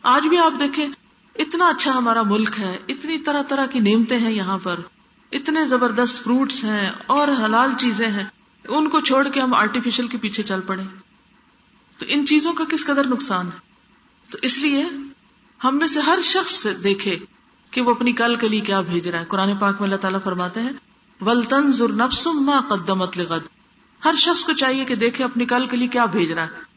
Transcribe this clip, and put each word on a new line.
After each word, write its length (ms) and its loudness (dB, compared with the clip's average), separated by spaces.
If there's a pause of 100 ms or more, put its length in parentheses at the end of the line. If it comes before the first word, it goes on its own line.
آج 240 4
بھی 100 4
آپ 220 6
دیکھیں، 280 0 (480)
اتنا 320 0
اچھا 300 2
ہمارا 240 2
ملک 380 0
ہے، 280 -4
اتنی 320 -6
طرح 220 0
طرح 240 -2
کی 140 -2
نعمتیں 380 4
ہیں 140 2
یہاں 320 -2
پر، 160 -4 (520)
اتنے 340 0
زبردست 580 2
فروٹس 400 0
ہیں 280 -2 (160)
اور 200 4
حلال 420 2 (100)
چیزیں 280 0
ہیں، 180 -2 (420)
ان 220 2
کو 120 2
چھوڑ 260 2
کے 140 -2
ہم 120 2
آرٹیفیشل 540 0
کے 100 -6
پیچھے 260 -4
چل 180 -4
پڑے۔ 220 -6 (1120)
تو 120 -10
ان 160 0
چیزوں 280 2
کا 160 -2
کس 160 0
قدر 220 2
نقصان 400 -2
ہے؟ 100 -12 (720)
تو 120 -14
اس 160 0
لیے 260 0 (800)
ہم 140 2
میں 100 2
سے 120 0
ہر 240 2
شخص 280 2
سے 220 -2
دیکھے 440 -2 (540)
کہ 100 -2
وہ 100 2
اپنی 200 2
کل 240 2
کے 120 0
لیے 120 0
کیا 220 -2
بھیج 260 -2
رہا 120 -4
ہے۔ 60 -8
قرآن 320 0
پاک 180 0
میں 120 -2
اللہ 80 0
تعالیٰ 280 -2
فرماتے 360 -4
ہیں، 120 -4 (500)
"وَلْتَنْظُرْ 760 2
نَفْسٌ 380 0
مَا 280 2
قَدَّمَتْ 560 -2
لِغَدٍ۔" 280 -4 (600)
ہر 120 4
شخص 260 2
کو 100 0
چاہیے 320 0
کہ 100 -2
دیکھے 280 0
اپنی 220 0
کل 220 0
کے 100 -2
لیے 100 0
کیا 180 2
بھیج 260 0
رہا 120 -4
ہے۔ 180 -12 (140)